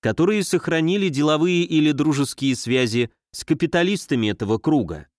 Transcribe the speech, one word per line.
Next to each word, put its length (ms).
которые 420
сохранили 640
деловые 540
или 280
дружеские 640
связи 560
с 140
капиталистами 880
этого 260
круга. 500